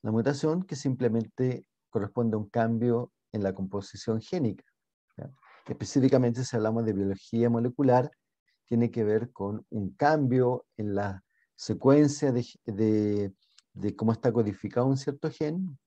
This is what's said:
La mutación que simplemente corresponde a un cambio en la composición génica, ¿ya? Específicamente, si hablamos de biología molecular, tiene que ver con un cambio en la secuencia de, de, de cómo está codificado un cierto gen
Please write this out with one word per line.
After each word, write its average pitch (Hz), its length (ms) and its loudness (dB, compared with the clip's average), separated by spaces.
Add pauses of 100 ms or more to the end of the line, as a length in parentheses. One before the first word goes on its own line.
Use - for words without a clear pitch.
La 107 100 -4
mutación 143 500 0
que 156 140 -10
simplemente 127 880 -2 (240)
corresponde 110 460 -2
a - 20 -2
un 104 120 -6
cambio 117 600 0 (220)
en 107 100 -4
la 95 120 0
composición 98 680 -6
génica, 127 440 -4 (520)
¿ya? - 140 -14 (360)
Específicamente, 127 760 2
si 123 100 -8
hablamos 113 300 0
de 110 80 0
biología 98 560 0
molecular, 123 640 2 (560)
tiene 117 240 2
que 113 140 -2
ver 107 280 0
con 101 380 -8
un 101 240 -6
cambio 127 720 2 (100)
en 104 180 -4
la 98 300 -4 (320)
secuencia 143 760 4
de, 120 160 0 (200)
de, 104 680 0 (400)
de 98 240 -6
cómo 110 160 0
está 113 200 0
codificado 107 540 -2
un 135 100 2
cierto 139 340 -6
gen 160 560 -6